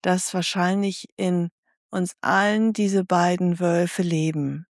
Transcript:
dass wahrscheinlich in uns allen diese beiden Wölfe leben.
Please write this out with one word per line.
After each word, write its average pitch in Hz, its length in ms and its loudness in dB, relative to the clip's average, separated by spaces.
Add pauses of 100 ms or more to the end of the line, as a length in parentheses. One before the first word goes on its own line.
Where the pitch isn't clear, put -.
dass 185 320 0
wahrscheinlich 190 720 -2 (100)
in 180 340 0 (400)
uns 180 220 -4 (100)
allen 208 500 2
diese 196 320 2
beiden 180 560 2
Wölfe 175 420 0
leben. 156 720 -2